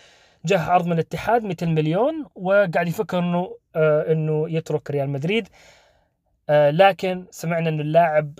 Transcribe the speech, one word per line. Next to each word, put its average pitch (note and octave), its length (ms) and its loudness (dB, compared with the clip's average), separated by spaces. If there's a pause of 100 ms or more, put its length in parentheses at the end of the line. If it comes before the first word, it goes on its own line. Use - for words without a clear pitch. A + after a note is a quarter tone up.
(460)
جه F3 140 2
عرض F3 260 0
من F3 60 0
الاتحاد F#3 520 -2
مئتين E3+ 300 -4
مليون، G#3 600 0
وقاعد F#3+ 540 0
يفكر F3+ 300 -4
إنه، F3 380 -2 (200)
آه، D#3 360 2
إنه D#3 380 -2
يترك D#3+ 400 -4
ريال C#3 200 -4
مدريد. E3+ 380 -4 (1000)
آه، D3 220 4
لكن F#3 600 2
سمعنا E3 380 -4
إنه D#3 140 -2
اللاعب، D3+ 580 2